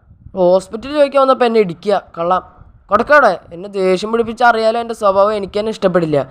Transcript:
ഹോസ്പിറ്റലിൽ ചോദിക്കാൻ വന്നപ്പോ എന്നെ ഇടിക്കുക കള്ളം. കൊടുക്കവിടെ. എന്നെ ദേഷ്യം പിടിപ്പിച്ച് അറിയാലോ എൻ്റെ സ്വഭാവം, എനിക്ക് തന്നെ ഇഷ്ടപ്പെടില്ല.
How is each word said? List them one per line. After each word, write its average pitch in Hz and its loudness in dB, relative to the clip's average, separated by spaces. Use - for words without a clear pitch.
ഹോസ്പിറ്റലിൽ 190 0
ചോദിക്കാൻ 277 2
വന്നപ്പോ 254 2
എന്നെ 226 2
ഇടിക്കുക 180 -2
കള്ളം. 175 -2
കൊടുക്കവിടെ. 233 4
എന്നെ 185 -14
ദേഷ്യം 185 0
പിടിപ്പിച്ച് 233 -2
അറിയാലോ 226 0
എൻ്റെ 226 -10
സ്വഭാവം, 196 2
എനിക്ക് 190 -8
തന്നെ 214 -4
ഇഷ്ടപ്പെടില്ല. 170 0